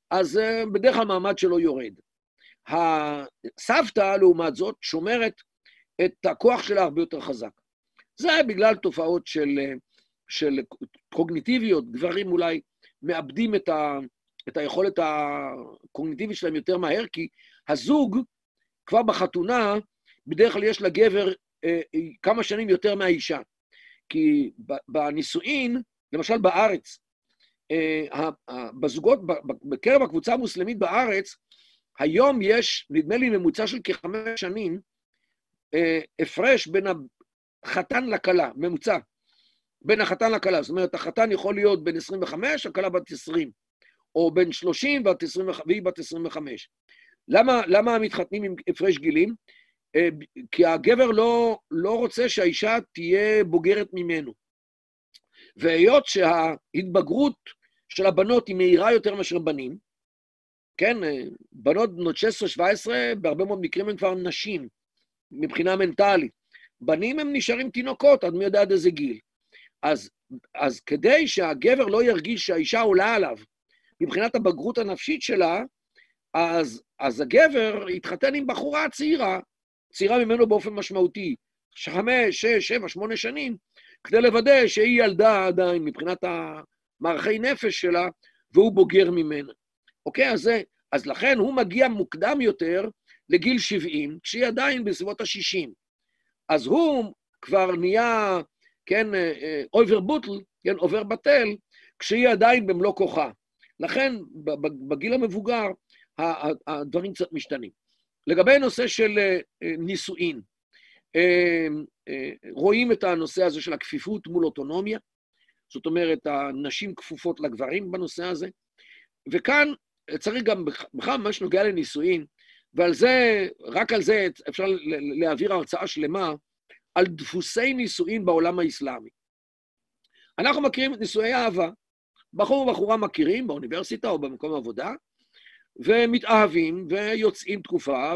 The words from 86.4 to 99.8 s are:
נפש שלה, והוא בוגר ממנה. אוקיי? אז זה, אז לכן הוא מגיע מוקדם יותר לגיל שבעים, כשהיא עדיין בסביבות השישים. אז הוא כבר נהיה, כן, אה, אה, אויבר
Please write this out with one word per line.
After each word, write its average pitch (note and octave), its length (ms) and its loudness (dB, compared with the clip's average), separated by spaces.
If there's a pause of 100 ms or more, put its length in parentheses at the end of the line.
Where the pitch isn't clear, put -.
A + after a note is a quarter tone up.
נפש A#3 420 -2
שלה, F3 280 2 (460)
והוא G3+ 180 8
בוגר F#3 380 6
ממנה. D3+ 420 -2 (540)
אוקיי? C4 260 2
אז A3 80 -2
זה, A3+ 220 0 (300)
אז C#4 140 -2
לכן A#3 320 0
הוא A#3+ 160 0
מגיע B3 340 2
מוקדם G#3+ 520 -2
יותר G3 480 0 (400)
לגיל G#3+ 300 4
שבעים, D#3+ 640 -4
כשהיא A#3+ 240 -2
עדיין B3+ 380 -2
בסביבות G3 360 -6
השישים. F3+ 520 -6 (760)
אז D3+ 180 0
הוא C4 480 2 (280)
כבר F#3 300 2
נהיה, G3+ 680 0 (460)
כן, G#3 280 0
אה, E3+ 180 0 (100)
אה, D3+ 200 -6 (100)
אויבר G#3 280 4